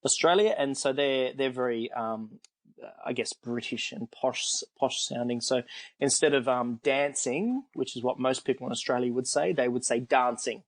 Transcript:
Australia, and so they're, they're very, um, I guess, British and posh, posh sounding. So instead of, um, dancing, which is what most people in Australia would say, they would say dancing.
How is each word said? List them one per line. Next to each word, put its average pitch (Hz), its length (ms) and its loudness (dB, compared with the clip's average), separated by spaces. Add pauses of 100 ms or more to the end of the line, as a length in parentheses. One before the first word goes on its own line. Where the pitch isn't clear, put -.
Australia, 185 540 4
and 135 180 0
so 135 160 0
they're, 131 400 2
they're 135 180 0
very, 123 420 -2
um, 110 480 -6 (640)
I - 80 -4
guess, 117 200 -4
British 120 600 -6
and 117 180 -10
posh, - 320 -2 (360)
posh - 280 0
sounding. 120 340 -2
So 127 220 0 (380)
instead 143 340 4
of, 131 140 2
um, 123 340 0
dancing, 143 800 0 (100)
which - 220 -4
is 123 60 -8
what 123 160 0
most 131 260 0
people - 220 -2
in 123 60 -4
Australia 123 400 0
would 127 160 -2
say, 160 240 2
they 135 160 2
would 123 160 0
say 117 160 0
dancing. 123 680 0